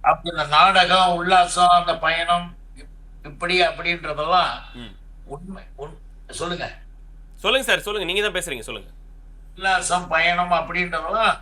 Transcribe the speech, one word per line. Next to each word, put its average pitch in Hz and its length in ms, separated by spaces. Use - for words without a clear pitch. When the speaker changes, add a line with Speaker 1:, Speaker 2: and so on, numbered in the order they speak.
Speaker 1:
அப்ப 165 300
இந்த 156 140
நாடகம், 180 680
உல்லாசம், 180 640
அந்த 170 200
பயணம் 170 480
இப்-, - 160
இப்படி 175 400
அப்படின்றதெல்லாம் 165 920
Speaker 2:
ம். 117 180
Speaker 1:
உண்மை, 180 380
உண்-, 151 240
சொல்லுங்க. 175 380
Speaker 2:
சொல்லுங்க 254 300
சார், 190 180
சொல்லுங்க. 208 240
நீங்க 196 140
தான் 202 160
பேசுறீங்க, 156 220
சொல்லுங்க. 107 300
Speaker 1:
உல்லாசம், 180 520
பயணம் 175 420
அப்படின்றதெல்லாம் 175 920